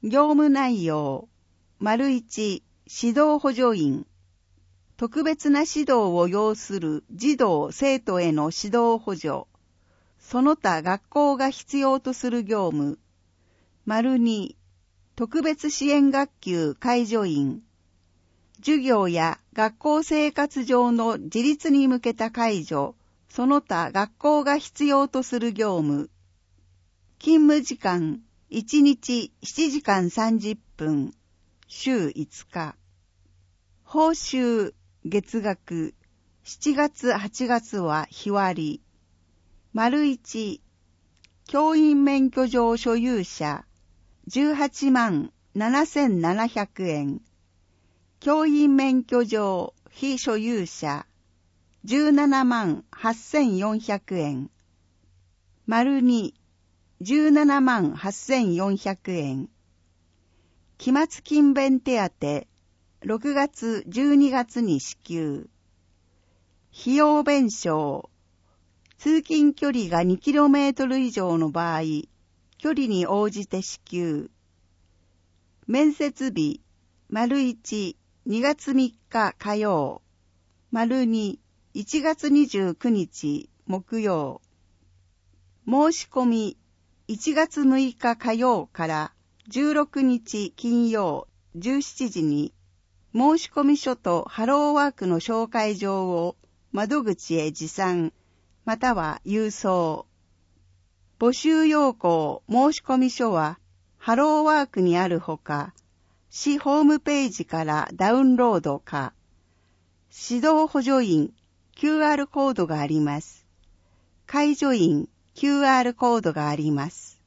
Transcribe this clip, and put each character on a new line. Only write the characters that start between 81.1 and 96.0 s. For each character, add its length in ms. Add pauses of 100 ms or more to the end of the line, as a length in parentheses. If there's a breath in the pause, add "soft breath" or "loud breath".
一 280
月 280
二 180
十 280
九 140
日 600 (160)
木 340
曜。 420 (1200)
申 260
し 180
込 140
み、 340 (500)
一 260
月 320
六 140
日 360
火 180
曜 340
か 200
ら 260 (360)
十 240
六 280
日 540
金 320
曜 400 (280)
十 260
七 280
時 140
に、 300 (600)
申 240
し 160
込 100
み 120
書 220
と 320
ハ 160
ロ 260
ー 20
ワ 140
ー 60
ク 140
の 120
紹 300
介 260
状 320